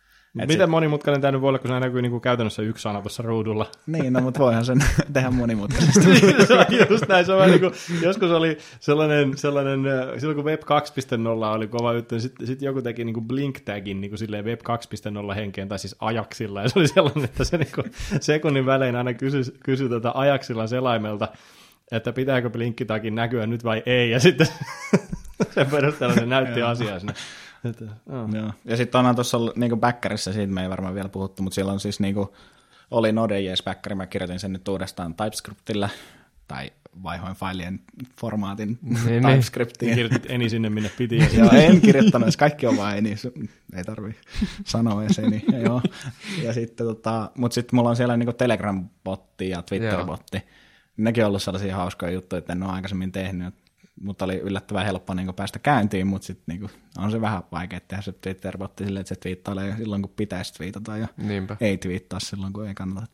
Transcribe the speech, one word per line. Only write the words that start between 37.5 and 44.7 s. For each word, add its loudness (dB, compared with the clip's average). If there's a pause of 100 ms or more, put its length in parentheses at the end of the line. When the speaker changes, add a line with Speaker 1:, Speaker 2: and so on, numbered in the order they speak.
Speaker 1:
formaatin -6
Speaker 3:
Niin, -2
niin. 2
Speaker 1:
TypeScriptiin. 2
Speaker 2:
Kirjoitit 0
Eni -2
sinne, 0
minne -4
piti, 0
ja 8
Speaker 1:
Joo, 8
en 10
kirjoittanut 8
edes, 2
kaikki 2
on 4
vaan -2
Eni, -2
su-, -10 (300)
ei -8
tarvii -10 (500)
sanoa 0